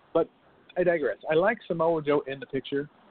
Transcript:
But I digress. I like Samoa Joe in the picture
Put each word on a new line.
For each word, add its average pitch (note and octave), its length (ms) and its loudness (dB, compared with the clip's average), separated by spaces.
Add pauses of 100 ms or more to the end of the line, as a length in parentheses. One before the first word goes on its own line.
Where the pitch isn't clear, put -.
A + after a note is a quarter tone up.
(120)
But D#3+ 160 2 (480)
I F#3 80 2
digress. E3 320 0 (140)
I D#3 40 2
like G3+ 320 2
Samoa E3 360 0
Joe D3 240 2
in C3+ 120 -8
the C3 80 -14
picture C#3 440 -6 (200)